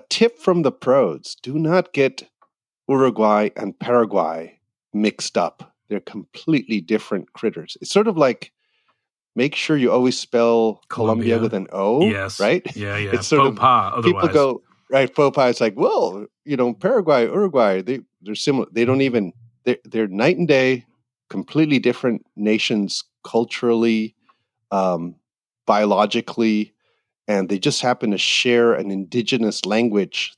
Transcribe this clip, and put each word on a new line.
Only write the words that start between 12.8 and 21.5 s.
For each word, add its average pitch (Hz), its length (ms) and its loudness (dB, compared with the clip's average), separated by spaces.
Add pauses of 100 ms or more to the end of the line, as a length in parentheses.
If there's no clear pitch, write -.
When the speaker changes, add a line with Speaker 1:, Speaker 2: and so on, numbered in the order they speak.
Speaker 2:
yeah. 101 160 -6
Speaker 1:
It's 104 140 -4
sort 147 160 4
Speaker 2:
Faux 135 80 4
Speaker 1:
of, 107 60 -10
Speaker 2:
pas, 120 460 2
Speaker 1:
people 175 160 2
Speaker 2:
otherwise. 170 140 0
Speaker 1:
go, 139 300 2 (280)
right, 131 240 2
faux 139 200 2
pas. 131 160 4
It's 120 100 -6
like, 110 160 0
"Well, 160 480 0 (200)
you 143 120 -4
know, 123 160 0
Paraguay, 156 520 2
Uruguay, 127 560 2
they, 123 180 -6 (220)
they're 104 140 -10
similar." 135 360 -2
They 117 140 0
don't 131 160 2
even, 117 320 0 (300)
they're, 123 220 0
they're 110 220 -4
night 117 300 0
and 170 100 -2
day, 131 380 2 (440)
completely 143 500 0